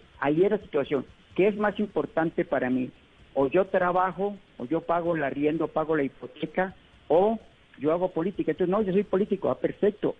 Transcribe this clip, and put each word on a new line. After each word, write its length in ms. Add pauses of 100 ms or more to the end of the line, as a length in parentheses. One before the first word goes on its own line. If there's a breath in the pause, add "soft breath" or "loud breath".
(180)
ahí 260
era 120
la 60
situación. 440 (280)
¿Qué 140
es 80
más 240
importante 640
para 240
mí? 220 (420)
O 160
yo 180
trabajo, 720 (220)
o 80
yo 160
pago 340
el 60
arriendo, 460
pago 280
la 60
hipoteca, 720 (340)
o 300 (400)
yo 140
hago 180
política. 400
Entonces, 200
no, 120
yo 100
soy 120
político. 460
Ah, 80
perfecto, 600